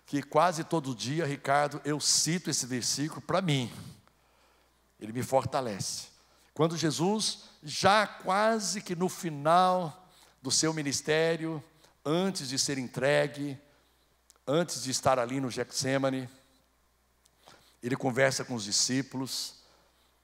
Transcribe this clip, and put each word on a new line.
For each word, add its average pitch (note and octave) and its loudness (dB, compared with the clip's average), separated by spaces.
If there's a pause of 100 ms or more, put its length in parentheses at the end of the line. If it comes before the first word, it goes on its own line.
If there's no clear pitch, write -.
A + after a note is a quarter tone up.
que C#3+ -2
quase D#3+ 4
todo C3+ -2
dia, C3 -2
Ricardo, C#3+ 0
eu D3 -2
cito - 2
esse C3+ -2
versículo B2+ -2
pra E3+ 0
mim. C#3 2 (1300)
Ele G#2+ -12
me B2 -4
fortalece. A#2+ -2 (400)
Quando E3 2
Jesus, E3 0 (180)
já F#3+ 2
quase G3+ 0
que F3+ -6
no F3 0
final E3+ 2 (320)
do C3 -6
seu D#3+ 2
ministério, D#3 0 (400)
antes F3 0
de C3+ -4
ser C#3 0
entregue, C#3 0 (840)
antes C#3+ 0
de B2 -6
estar C3 2
ali B2 -2
no C3 -2
Getsêmani, C3 -2 (1600)
ele A#2+ -2
conversa C3 2
com C3 -8
os A2 -6
discípulos C3 -4 (640)